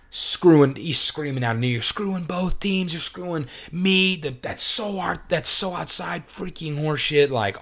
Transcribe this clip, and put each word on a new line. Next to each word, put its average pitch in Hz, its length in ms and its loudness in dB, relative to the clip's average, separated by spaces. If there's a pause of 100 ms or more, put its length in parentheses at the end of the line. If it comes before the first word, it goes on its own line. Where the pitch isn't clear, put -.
(120)
screwing, 143 680 4
he's 139 240 -2
screaming 135 440 -2
out, 117 180 -2
"You're 120 180 0
screwing 190 440 -2
both 180 360 -2
teams, 190 320 -2
you're 170 80 -6
screwing 170 460 -6 (240)
me, 190 460 2
the, 151 140 -8 (120)
that's - 200 -6
so 208 360 -2
hard, 175 220 -4 (100)
that's 165 180 2
so 185 260 6
outside 170 540 -2
freaking 160 480 -8
horseshit," 147 540 2
like, 107 320 -2